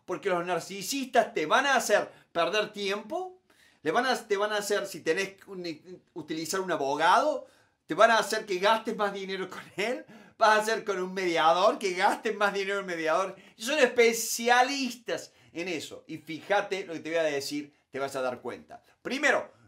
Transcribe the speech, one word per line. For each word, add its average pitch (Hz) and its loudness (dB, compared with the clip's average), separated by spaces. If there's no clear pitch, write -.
porque 185 -4
los 175 0
narcisistas 196 -2
te 156 -2
van 247 4
a 269 2
hacer 202 2
perder 175 0
tiempo, 214 -6
le 151 -4
van 240 2
a, 247 2
te 208 -2
van 208 0
a 208 0
hacer, 208 -2
si 156 -12
tenés 185 -2
que - -20
un, 175 -10
utilizar 165 -6
un 185 -4
abogado, 165 2
te 160 -4
van 220 6
a 220 6
hacer 214 -2
que 180 -2
gastes 220 2
más 202 -2
dinero 190 -6
con - -14
él, 240 -4
vas 220 6
a 214 4
hacer 214 -2
con 190 -2
un 185 -6
mediador, 175 4
que 185 -2
gastes 202 0
más 202 0
dinero 196 -2
en 190 -8
mediador. 170 -2
Y 226 -18
son 285 -2
especialistas 240 2
en 170 -8
eso. - -8
Y 156 -12
fíjate 190 -4
lo 170 -12
que 156 -8
te 156 -12
voy 165 0
a 160 2
decir, 147 -4
te 131 -8
vas 139 -4
a 131 -4
dar 123 -4
cuenta. 98 -12
Primero, 254 0